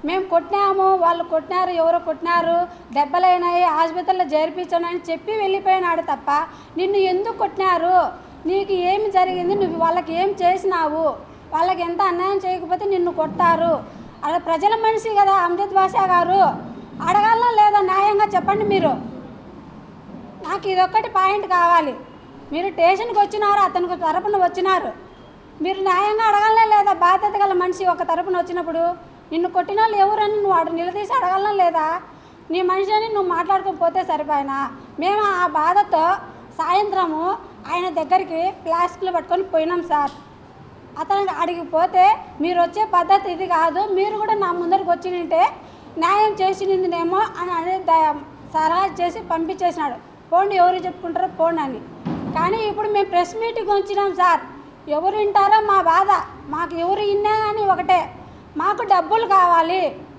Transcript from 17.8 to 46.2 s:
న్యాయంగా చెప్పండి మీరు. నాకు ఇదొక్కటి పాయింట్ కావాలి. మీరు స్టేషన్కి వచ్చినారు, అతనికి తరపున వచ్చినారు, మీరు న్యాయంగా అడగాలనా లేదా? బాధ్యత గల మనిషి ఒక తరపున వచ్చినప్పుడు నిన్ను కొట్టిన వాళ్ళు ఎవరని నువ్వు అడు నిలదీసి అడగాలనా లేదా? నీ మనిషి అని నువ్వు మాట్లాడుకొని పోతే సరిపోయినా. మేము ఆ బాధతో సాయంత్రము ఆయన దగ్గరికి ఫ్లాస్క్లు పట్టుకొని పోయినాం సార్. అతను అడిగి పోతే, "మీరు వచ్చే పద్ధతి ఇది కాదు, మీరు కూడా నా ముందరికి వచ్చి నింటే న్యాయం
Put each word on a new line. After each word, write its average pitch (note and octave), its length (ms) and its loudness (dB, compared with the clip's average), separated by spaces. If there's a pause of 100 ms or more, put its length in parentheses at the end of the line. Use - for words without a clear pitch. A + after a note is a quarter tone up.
న్యాయంగా G4+ 440 2
చెప్పండి G4+ 400 0
మీరు. F4+ 280 2 (1500)
నాకు G4 220 -4
ఇదొక్కటి F#4 400 2
పాయింట్ G4 380 0
కావాలి. E4+ 480 2 (560)
మీరు F4 200 -4
స్టేషన్కి F#4+ 480 2
వచ్చినారు, G4+ 400 2
అతనికి F4+ 360 0
తరపున F#4 420 -2
వచ్చినారు, F#4 760 -2 (480)
మీరు F#4+ 200 -2
న్యాయంగా G4+ 460 2
అడగాలనా G#4+ 500 4
లేదా? G4+ 160 4
బాధ్యత F#4+ 500 2
గల G4 100 2
మనిషి F4+ 320 -2
ఒక F4 180 0
తరపున F4 340 -2
వచ్చినప్పుడు E4+ 420 -4 (520)
నిన్ను E4+ 180 -2
కొట్టిన F#4+ 320 -2
వాళ్ళు A4 160 2
ఎవరని G#4 360 2
నువ్వు G4+ 180 0
అడు E4 200 2
నిలదీసి F#4 420 -4
అడగాలనా G4 380 0
లేదా? E4+ 500 0 (500)
నీ F4+ 100 0
మనిషి F#4+ 300 0
అని G#4+ 160 0
నువ్వు G4+ 220 -2
మాట్లాడుకొని F4+ 480 0
పోతే F4 260 0
సరిపోయినా. C#4 680 -2 (280)
మేము G4 220 0
ఆ F#4 260 0
బాధతో E4+ 680 2 (440)
సాయంత్రము F4+ 800 0 (380)
ఆయన F4+ 160 -2
దగ్గరికి E4 600 0
ఫ్లాస్క్లు F4+ 600 -4
పట్టుకొని F4 320 -2
పోయినాం E4+ 400 0
సార్. D4 280 0 (880)
అతను F#4 420 -2
అడిగి E4+ 200 -4
పోతే, F4+ 560 4 (240)
"మీరు F4 200 0
వచ్చే G4 320 0
పద్ధతి F#4+ 380 2
ఇది F4 160 -6
కాదు, E4+ 460 0
మీరు G#4 240 0
కూడా G#4+ 160 0
నా G4 180 0
ముందరికి F4 380 0
వచ్చి F4 220 -2
నింటే F4 400 0 (460)
న్యాయం G4+ 360 2